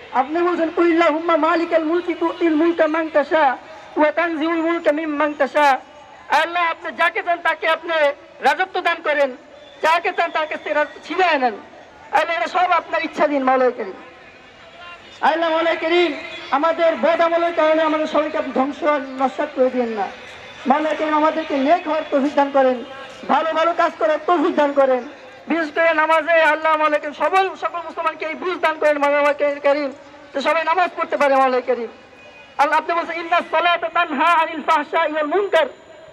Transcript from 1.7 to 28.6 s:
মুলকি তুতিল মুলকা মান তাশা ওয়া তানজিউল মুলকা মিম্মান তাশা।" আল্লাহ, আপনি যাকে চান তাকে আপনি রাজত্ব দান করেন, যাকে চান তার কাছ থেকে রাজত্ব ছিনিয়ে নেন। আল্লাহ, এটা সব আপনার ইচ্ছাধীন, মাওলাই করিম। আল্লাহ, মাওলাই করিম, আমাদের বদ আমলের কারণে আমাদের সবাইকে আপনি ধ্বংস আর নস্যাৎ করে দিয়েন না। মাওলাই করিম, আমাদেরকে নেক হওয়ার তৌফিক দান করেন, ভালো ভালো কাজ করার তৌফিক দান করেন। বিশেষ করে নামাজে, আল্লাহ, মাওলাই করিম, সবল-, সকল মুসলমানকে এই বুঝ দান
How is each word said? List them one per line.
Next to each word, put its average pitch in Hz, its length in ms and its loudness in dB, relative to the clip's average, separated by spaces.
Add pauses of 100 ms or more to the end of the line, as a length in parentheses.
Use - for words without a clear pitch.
মুলকি 339 300 -2
তুতিল 330 420 0
মুলকা 330 320 2
মান 320 260 -2
তাশা 277 440 2 (400)
ওয়া 302 140 4
তানজিউল 330 500 -2
মুলকা 330 300 0
মিম্মান 302 420 -2
তাশা।" 285 460 2 (500)
আল্লাহ, 330 340 0
আপনি 330 280 -4
যাকে 339 320 -2
চান 349 200 -2
তাকে 320 240 -2
আপনি 320 260 -2 (480)
রাজত্ব 349 400 0
দান 339 220 0
করেন, 285 280 0 (500)
যাকে 339 300 2
চান 339 200 -2
তার 311 160 -2
কাছ 311 120 -8
থেকে - 140 -6
রাজত্ব 294 300 -2
ছিনিয়ে 339 340 2
নেন। 254 160 0 (580)
আল্লাহ, 330 260 0
এটা 320 100 -2
সব 359 240 0
আপনার 330 340 0
ইচ্ছাধীন, 302 380 0
মাওলাই 254 280 4
করিম। 208 220 -8 (1300)
আল্লাহ, 330 280 2
মাওলাই 330 280 0
করিম, 330 360 2 (380)
আমাদের 320 500 2
বদ 330 200 2
আমলের 339 340 2
কারণে 311 260 2
আমাদের 311 260 0
সবাইকে 302 300 -2
আপনি 269 160 -4
ধ্বংস 269 300 -2
আর 294 180 2
নস্যাৎ 269 540 -4
করে 254 140 2
দিয়েন 240 200 -2
না। 208 180 -4 (600)
মাওলাই 302 280 2
করিম, 311 180 -2
আমাদেরকে 311 440 0
নেক 320 300 2
হওয়ার 311 240 -2
তৌফিক 285 240 0
দান 277 180 2
করেন, 254 300 2 (440)
ভালো 320 260 0
ভালো 320 240 0
কাজ 339 220 2
করার 311 260 0
তৌফিক 339 300 0
দান 285 180 2
করেন। 262 300 2 (440)
বিশেষ 311 240 -2
করে 330 220 2
নামাজে, 311 380 2
আল্লাহ, 311 460 4
মাওলাই 302 220 0
করিম, 294 140 -8
সবল-, 349 420 0
সকল 339 220 -6
মুসলমানকে 320 480 -6
এই 311 80 -6
বুঝ 349 260 -6
দান 311 200 0